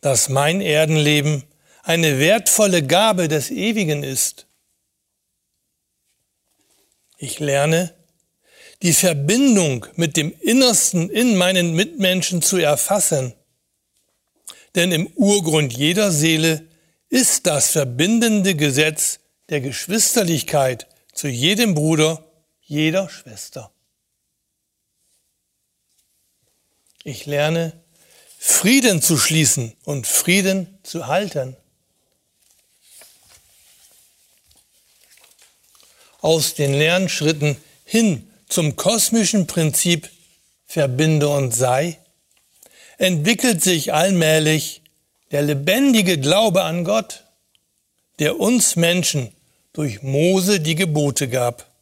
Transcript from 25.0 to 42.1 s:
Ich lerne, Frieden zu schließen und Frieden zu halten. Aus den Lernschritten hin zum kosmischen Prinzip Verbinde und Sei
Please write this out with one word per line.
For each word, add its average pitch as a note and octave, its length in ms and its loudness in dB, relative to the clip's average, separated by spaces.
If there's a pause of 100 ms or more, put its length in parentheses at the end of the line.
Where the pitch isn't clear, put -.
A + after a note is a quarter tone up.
Ich D3 240 -14
lerne, D#3+ 460 -2 (680)
Frieden A3+ 640 2
zu D#3+ 160 2
schließen C3 560 0 (100)
und C#3 220 -8
Frieden F#3+ 800 0
zu D#3+ 240 -12
halten. D3 480 -4 (4000)
Aus D#3+ 340 0
den C#3 200 -2
Lernschritten D3+ 840 0 (280)
hin G#3+ 440 0 (200)
zum D3+ 280 -2
kosmischen G#3+ 680 0
Prinzip D#3+ 640 0 (580)
Verbinde D3 600 0
und C#3 260 -2
Sei C3 440 0 (960)